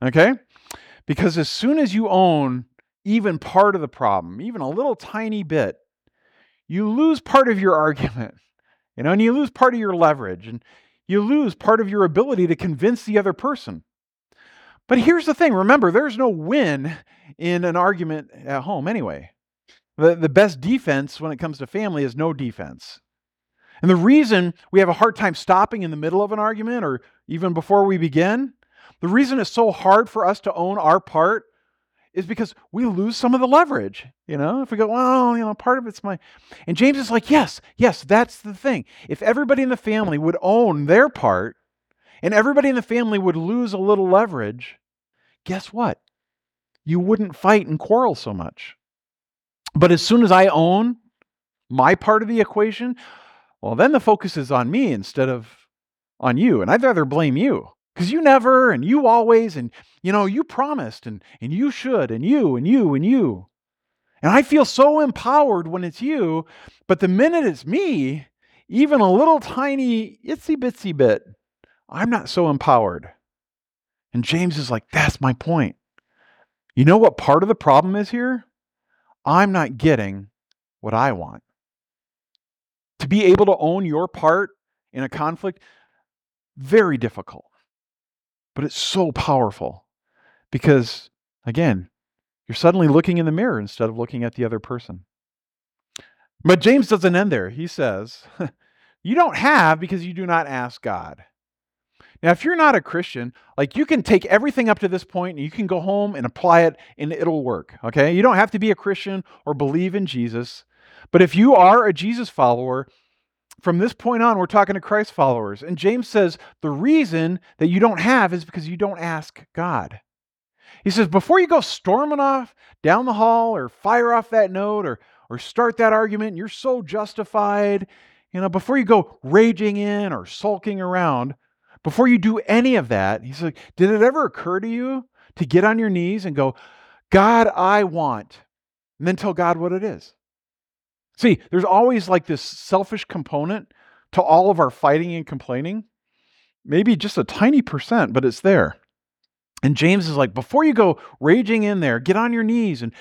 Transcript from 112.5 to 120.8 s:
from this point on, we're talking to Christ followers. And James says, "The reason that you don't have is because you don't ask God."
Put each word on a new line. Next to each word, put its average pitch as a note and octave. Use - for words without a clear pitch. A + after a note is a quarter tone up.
from E3+
this A3
point A#3
on, A#3
we're F#3
talking G3+
to F#3
Christ G#3
followers. A#2
And E3
James G#3
says, F#3
"The D#3+
reason F3
that D#3+
you F3+
don't G#3
have G#3
is E3+
because D#3
you F3
don't G3
ask D#3+
God." C#3+